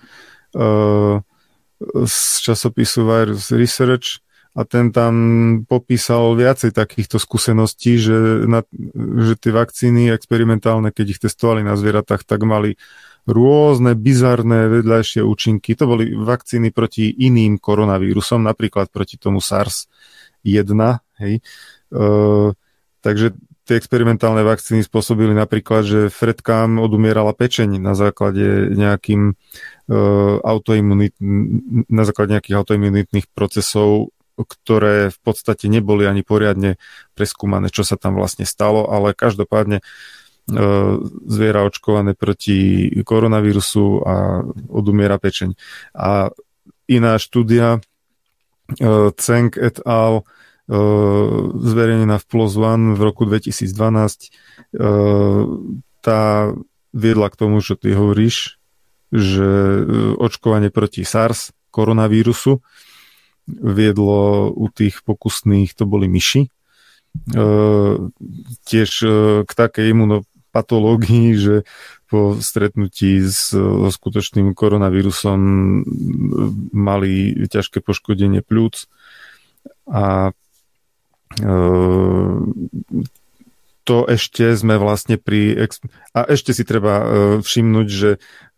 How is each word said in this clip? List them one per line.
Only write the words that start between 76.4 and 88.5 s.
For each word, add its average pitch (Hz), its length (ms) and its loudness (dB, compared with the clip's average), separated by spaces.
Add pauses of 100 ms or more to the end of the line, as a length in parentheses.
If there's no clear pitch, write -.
mali 98 600 -2 (160)
ťažké - 320 -4
poškodenie 98 640 -2
pľúc 113 400 -2 (1040)
a 95 420 0 (3500)
to 120 240 0
ešte 117 480 0
sme 107 240 2
vlastne 104 400 0
pri 104 400 0
ex-, - 240 -4 (320)
a 123 160 0
ešte 131 240 0
si 117 80 -4
treba, 104 300 0 (100)
e, - 20 -4 (380)
všimnúť, 110 480 0
že 101 320 0 (340)